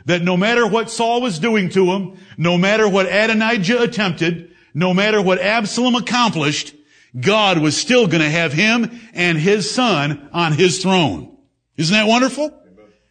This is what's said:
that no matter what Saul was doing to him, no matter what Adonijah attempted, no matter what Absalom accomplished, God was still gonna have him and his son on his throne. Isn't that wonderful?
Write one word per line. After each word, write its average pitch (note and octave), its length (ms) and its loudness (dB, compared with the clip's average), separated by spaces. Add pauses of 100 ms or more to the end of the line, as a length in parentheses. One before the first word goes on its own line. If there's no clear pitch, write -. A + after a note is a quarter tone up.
that E3+ 180 0
no F3+ 140 0
matter A3+ 300 2
what A3 240 -2
Saul A#3 300 -2
was G#3 180 -4
doing G#3 300 -2
to F#3 220 2
him, F#3+ 260 -6 (200)
no F3 200 0
matter G#3 300 2
what F#3+ 200 2
Adonijah A3 760 0
attempted, F3 720 -2 (220)
no F3+ 200 0
matter G#3 280 2
what F#3 200 2
Absalom A#3 540 0
accomplished, G#3 760 -2 (460)
God G3 380 2
was D3+ 180 0
still B3 320 4
gonna D#3 220 0
have D#3+ 240 -2
him G#3+ 480 -2 (120)
and F3 240 -2
his G3 320 0
son D3+ 640 -2
on E3 220 0
his F3 280 2
throne. D3+ 540 -2 (400)
Isn't D#3+ 180 -2
that G#3+ 140 2
wonderful? C4 500 0 (540)